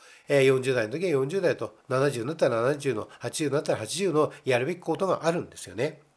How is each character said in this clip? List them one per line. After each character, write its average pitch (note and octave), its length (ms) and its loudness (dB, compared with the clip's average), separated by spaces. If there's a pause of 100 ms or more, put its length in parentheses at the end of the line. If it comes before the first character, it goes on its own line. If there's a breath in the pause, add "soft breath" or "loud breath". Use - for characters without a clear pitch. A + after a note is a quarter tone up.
(280 loud breath)
え C#3+ 120 4
ー、 C3 60 6
四 C3 180 4
十 C3+ 100 0
代 A2+ 140 0
の G#2+ 40 -8
時 E3 140 -4
に E3+ 80 0
は C3+ 80 2
四 C#3 80 -2
十 F#3+ 100 -4
代 D#3+ 160 2
と、 - 200 -8 (120)
七 C3+ 220 2
十 A#2+ 120 -4
に A2 40 -4
な D#3 80 -4
っ - 20 -14
た D#3 140 2
ら A#2 140 0
七 D3 160 2
十 C3+ 160 -2
の、 G2 120 -6 (120)
八 A#2+ 240 -6
十 C#3+ 60 0
に B2+ 40 -4
な D3 60 2
っ - 20 -2
た D#3 120 0
ら A2 40 -2
八 G#2+ 220 -6
十 F#3+ 120 0
の D3 220 2 (100)
や B2+ 140 2
る B2+ 80 0
べ F3 80 -2
き F3 80 -14
こ D#3+ 160 -2
と G3 80 -2
が E3 220 0
あ E3 40 2
る E3+ 100 0
ん G2+ 100 -10
で - 60 -20
す - 100 -16
よ F#2 80 -14
ね。 C#3+ 260 -4 (160)